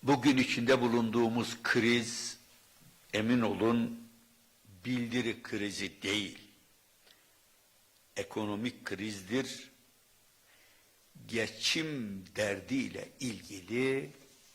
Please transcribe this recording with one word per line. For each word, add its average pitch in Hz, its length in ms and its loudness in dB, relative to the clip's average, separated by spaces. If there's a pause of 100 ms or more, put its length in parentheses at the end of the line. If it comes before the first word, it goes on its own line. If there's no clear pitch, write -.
bugün 135 340 6
içinde 123 440 4
bulunduğumuz 117 800 2
kriz, 117 760 2 (720)
emin 117 280 4
olun, 113 680 2 (560)
bildiri 117 800 -4
krizi 98 580 -6
değil. 98 500 -4 (1600)
Ekonomik 107 680 -4
krizdir, 104 880 -6 (1500)
geçim 110 1000 -4 (100)
derdiyle 104 840 -4
ilgili 120 920 -4 (420)